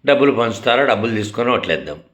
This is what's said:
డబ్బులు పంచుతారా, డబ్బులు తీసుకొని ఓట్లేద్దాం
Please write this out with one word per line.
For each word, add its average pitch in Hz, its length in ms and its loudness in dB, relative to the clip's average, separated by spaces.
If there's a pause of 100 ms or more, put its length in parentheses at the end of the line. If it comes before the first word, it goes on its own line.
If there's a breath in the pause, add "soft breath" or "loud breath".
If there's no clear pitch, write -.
డబ్బులు 139 260 4
పంచుతారా, 117 520 0
డబ్బులు 113 300 0
తీసుకొని 107 360 -4
ఓట్లేద్దాం 80 480 -4 (160)